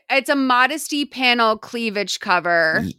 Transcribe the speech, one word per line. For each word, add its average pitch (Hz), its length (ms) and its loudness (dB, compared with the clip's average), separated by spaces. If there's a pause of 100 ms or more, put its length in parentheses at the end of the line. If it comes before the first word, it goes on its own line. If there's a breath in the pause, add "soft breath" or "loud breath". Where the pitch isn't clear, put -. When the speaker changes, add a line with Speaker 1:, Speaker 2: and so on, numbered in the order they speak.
Speaker 1:
it's 269 200 0
a 285 60 2
modesty 269 720 0
panel 240 520 2
cleavage 208 640 -6
cover. 170 640 0
Speaker 2:
Y-, 92 160 -6